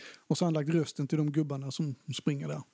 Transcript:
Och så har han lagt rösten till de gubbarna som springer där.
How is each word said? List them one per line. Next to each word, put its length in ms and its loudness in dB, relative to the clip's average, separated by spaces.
Och 100 4
så 80 2
har 20 4
han 60 2
lagt 160 2
rösten 380 2
till 100 2
de 140 2
gubbarna 400 -2
som 240 -2
springer 320 -2
där. 140 -6